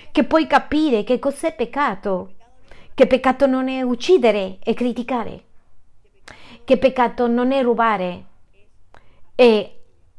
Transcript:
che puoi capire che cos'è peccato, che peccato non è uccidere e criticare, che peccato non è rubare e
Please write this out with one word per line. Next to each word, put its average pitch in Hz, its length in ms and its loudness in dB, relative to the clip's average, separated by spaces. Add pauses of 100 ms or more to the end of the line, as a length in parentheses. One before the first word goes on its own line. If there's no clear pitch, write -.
(120)
che 302 120 2
puoi 320 240 0
capire 277 560 0
che 240 160 0
cos'è 285 360 -4
peccato, 214 800 -6 (600)
che 247 140 6
peccato 254 400 2
non 262 200 0
è 262 140 -4
uccidere 233 800 2
e 220 140 -2
criticare, 240 680 -6 (1200)
che 262 140 4
peccato 247 480 0
non 240 260 0
è 269 120 0
rubare 202 640 -2 (1080)
e 226 480 2 (380)